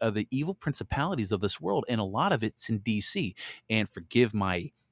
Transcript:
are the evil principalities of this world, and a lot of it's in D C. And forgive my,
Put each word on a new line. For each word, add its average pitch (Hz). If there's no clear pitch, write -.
are 113
the 107
evil 147
principalities 143
of 101
this 101
world, -
and 120
a 107
lot 120
of 113
it's -
in 110
D 107
C. 120
And 110
forgive 110
my, 92